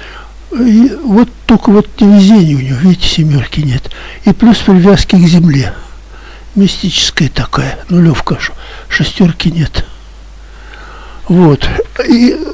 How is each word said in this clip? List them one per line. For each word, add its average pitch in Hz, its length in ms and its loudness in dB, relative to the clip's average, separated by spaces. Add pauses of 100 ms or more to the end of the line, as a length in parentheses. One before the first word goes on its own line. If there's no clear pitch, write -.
(520)
И 240 400 2 (100)
вот 240 280 2 (160)
только - 240 2
вот 202 180 2 (100)
невезения 202 580 4
у 131 40 -2
него, 131 160 -4
видите, 175 320 2
семерки 151 520 -2
нет. 139 300 -4 (340)
И 202 80 2
плюс 226 260 2
привязки 190 580 2
к 175 100 6
земле. 160 460 2 (840)
Мистическая - 760 -2
такая, 131 480 -6 (100)
нулевка, 165 500 0
ш-, - 140 -10 (360)
шестерки - 600 -2
нет. 160 380 -4 (1400)
Вот. 170 400 2 (380)
И 247 300 2 (160)